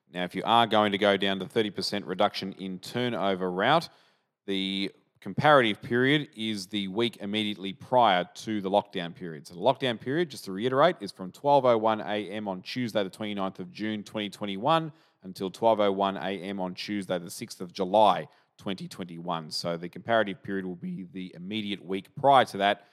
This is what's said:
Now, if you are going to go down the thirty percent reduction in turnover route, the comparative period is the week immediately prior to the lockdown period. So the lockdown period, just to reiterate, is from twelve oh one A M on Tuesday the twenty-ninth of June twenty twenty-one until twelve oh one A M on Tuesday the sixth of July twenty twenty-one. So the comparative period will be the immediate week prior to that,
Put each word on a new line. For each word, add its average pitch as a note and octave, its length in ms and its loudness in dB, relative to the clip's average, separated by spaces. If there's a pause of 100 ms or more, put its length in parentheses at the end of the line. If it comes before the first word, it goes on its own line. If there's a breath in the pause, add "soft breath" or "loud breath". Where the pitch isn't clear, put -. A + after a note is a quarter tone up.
(120)
Now, F2+ 120 -2
if F2+ 100 -6
you F#2 120 -4
are A#2 200 6
going G#2+ 260 4
to G2 60 0
go G2+ 200 6
down G2 200 0
the F#2 80 -6
thirty G#2+ 240 0
percent G2 360 -6
reduction F#2+ 480 0
in F#2 240 -8
turnover F#2+ 760 -2
route, B2+ 380 2 (560 soft breath)
the F#2+ 440 -2 (300)
comparative A#2 640 4
period C3 540 2
is G#2+ 300 -4
the G2+ 220 -4
week G#2+ 320 -2
immediately G2+ 520 -4
prior G2+ 640 2
to G#2+ 260 -6
the F#2+ 100 -4
lockdown F#2 440 0
period. D#2+ 320 -12
So - 80 -20
the E2+ 60 -12
lockdown A#2+ 380 0
period, D3+ 300 -4
just G#2+ 160 -14
to G2 80 -8
reiterate, C3 480 2
is G2+ 120 -10
from F#2 180 -10
twelve C#3+ 340 2
oh A#2+ 140 6
one A2 220 2
A G2+ 300 -4
M G#2+ 180 -8
on F#2 140 -6
Tuesday A2 420 -4
the F#2 60 -8
twenty-ninth G2+ 500 -6
of F2+ 100 -12
June G#2 320 -6
twenty G#2 260 -6
twenty-one A#2+ 640 -2 (320 soft breath)
until F#2+ 280 -6
twelve A2+ 280 2
oh G2+ 140 4
one G2 240 0
A F2+ 240 -6
M G2 180 -8
on F#2 160 -4
Tuesday F#2+ 440 -4
the F2 120 -10
sixth - 300 -12
of F2+ 120 -12
July F#2 540 4 (300 soft breath)
twenty F#2 300 -8
twenty-one. E2+ 640 -8
So E2+ 260 -4
the E2+ 120 -8
comparative G#2 540 0
period G2 220 -6
will F2+ 120 -8
be F2+ 360 -10
the F#2 220 -10
immediate G2+ 500 -6
week F#2+ 300 -6
prior C3+ 320 6
to - 120 -8
that, G2+ 340 2